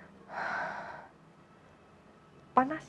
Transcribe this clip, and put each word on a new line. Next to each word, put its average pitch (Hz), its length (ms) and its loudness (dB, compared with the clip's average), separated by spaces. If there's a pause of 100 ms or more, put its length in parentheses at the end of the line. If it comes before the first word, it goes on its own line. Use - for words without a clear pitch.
(2500)
Panas, 277 320 8